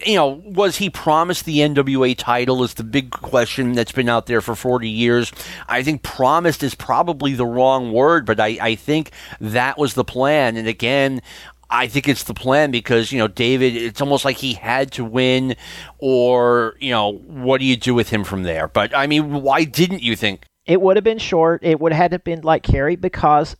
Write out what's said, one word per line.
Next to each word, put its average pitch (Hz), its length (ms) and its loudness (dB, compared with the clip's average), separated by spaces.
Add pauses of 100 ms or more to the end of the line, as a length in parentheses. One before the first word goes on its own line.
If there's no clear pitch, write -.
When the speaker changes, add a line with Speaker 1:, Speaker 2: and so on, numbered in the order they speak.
Speaker 1:
you 214 80 2
know, 147 280 2
was 196 340 0
he 196 120 -2
promised 165 560 0
the 147 160 2
N 147 140 2
W 135 280 2
A 127 120 2
title 123 480 0
is 117 100 -2
the 117 100 -10
big 123 280 -2
question 123 640 -2
that's 120 180 -2
been 123 180 0
out 117 160 0
there 117 160 0
for 113 140 -6
forty 123 340 -2
years. 117 420 2 (360)
I 127 160 -2
think 151 180 -2
promised 151 640 0
is 131 100 -4
probably 139 640 -2
the 123 100 -2
wrong 127 460 2
word, 139 340 4
but 107 140 0
I, 110 200 0
I 113 140 0
think 151 380 -4 (280)
that 120 380 -2
was 147 160 0
the 127 100 0
plan. 131 540 0
And 113 100 -4
again, 131 540 0 (480)
I 123 160 0
think 127 220 -4
it's 131 160 0
the 113 100 -10
plan 139 380 2
because, 117 400 0
you 135 80 -2
know, 107 80 2
David, 123 480 0
it's 117 260 -6
almost 139 240 0
like 135 120 0
he 131 160 -6
had 127 400 -2
to 123 120 -6
win 127 500 0 (440)
or, 123 800 2
you 135 100 -6
know, 107 220 0 (160)
what 131 320 0
do 131 80 0
you 127 100 2
do 123 160 -2
with 120 160 2
him 107 140 -2
from 95 180 -6
there? 80 260 -2
But, 110 280 -2
I 139 100 2
mean, 147 380 0
why 139 200 2
didn't 165 380 -2
you 120 140 -2
think? 101 300 -4 (200)
Speaker 2:
It 180 160 2
would 190 160 4
have 202 60 0
been 220 160 0
short. 165 440 0
It 160 160 2
would 160 120 0
have 156 100 0
had 175 100 4
to 175 80 -2
been 165 220 -6
like 156 220 2
Kerry 147 320 0
because, 156 640 0